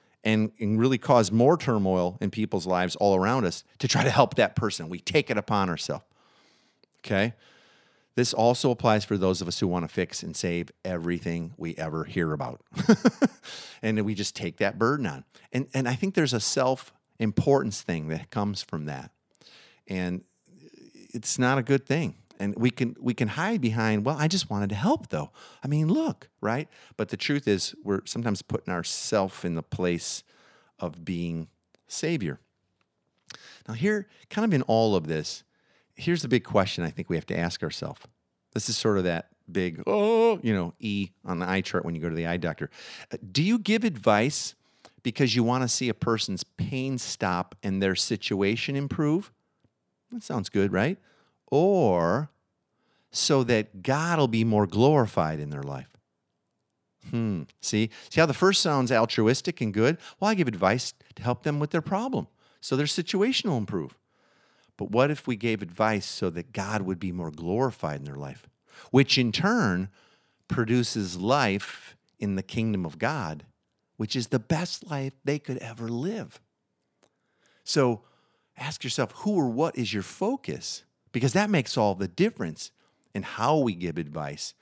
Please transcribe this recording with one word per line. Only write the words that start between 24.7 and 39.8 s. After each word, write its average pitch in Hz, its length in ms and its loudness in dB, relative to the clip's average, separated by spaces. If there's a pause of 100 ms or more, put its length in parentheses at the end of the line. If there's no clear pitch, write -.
help, 202 340 0
though. 147 220 -4 (320)
I 135 40 -6
mean, 151 200 2
look," 294 420 -2 (120)
right? 113 260 -2 (300)
But 107 120 -4
the 107 80 -6
truth 143 300 -2
is, 98 360 0
we're 101 220 -2
sometimes 117 360 -2
putting - 320 -6
ourself 95 680 -2
in 87 120 -2
the 80 80 -4
place - 600 -4 (540)
of 85 260 -8
being 85 440 -4 (400)
savior. 123 520 -4 (1300)
Now, 110 60 -8
here, 196 340 0 (220)
kind 214 160 0
of 214 80 4
in 135 100 4
all 113 320 4
of 80 120 0
this, 78 360 -4 (520)
here's 170 260 -2
the 135 80 -6
big 123 160 2
question 92 380 2
I 80 80 -4
think - 180 -10
we 85 80 0
have 78 100 -4
to 85 100 -4
ask 85 240 -2
ourselves. - 380 -8 (540)
This - 160 -4
is 117 80 -2
sort 107 200 2
of 92 60 2
that 85 240 -2 (240)
big, 87 360 -2